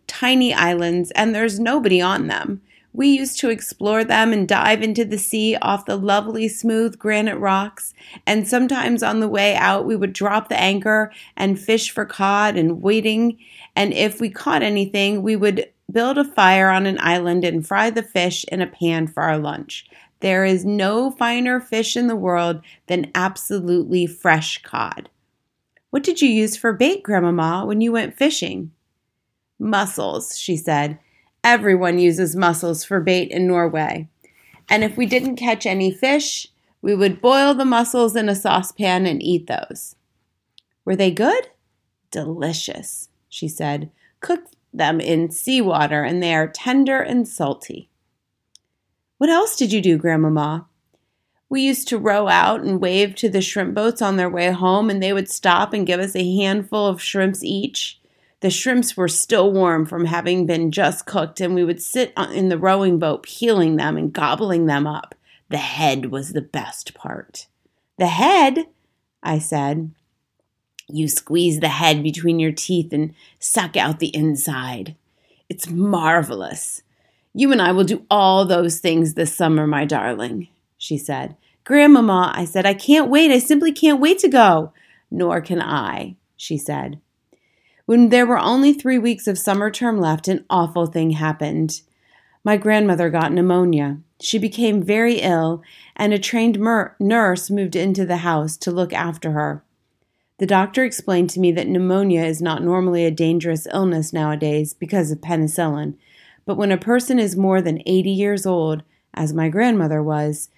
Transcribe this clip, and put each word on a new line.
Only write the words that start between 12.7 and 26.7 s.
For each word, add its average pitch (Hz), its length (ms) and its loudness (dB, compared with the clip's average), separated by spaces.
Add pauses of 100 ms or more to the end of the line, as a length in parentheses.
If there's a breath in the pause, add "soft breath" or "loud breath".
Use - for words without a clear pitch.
whiting, 220 560 0 (380 loud breath)
and 202 160 0
if 208 280 -2
we 226 100 -2
caught - 320 -2
anything, 202 600 0
we 214 140 0
would 202 320 0 (240)
build 247 260 0
a 285 60 4
fire 190 460 4
on 190 160 2
an 196 140 -2
island 175 440 0
and 165 200 -2
fry 208 260 0
the 226 120 -4
fish 180 480 -2
in 180 100 -4
a 180 60 -2
pan 165 400 -2
for 160 160 -6
our 156 160 0
lunch. - 480 -10 (320 soft breath)
There 190 260 2
is 185 200 2
no 208 480 0
finer 247 480 -2
fish 220 360 -4
in 240 120 0
the 226 80 -2
world 175 460 -2 (260 soft breath)
than 180 260 -4
absolutely 180 920 -2
fresh 160 560 0
cod." - 460 -8 (840)
"What 277 120 -2
did 339 180 -2
you 285 80 4
use 214 280 2
for 226 160 0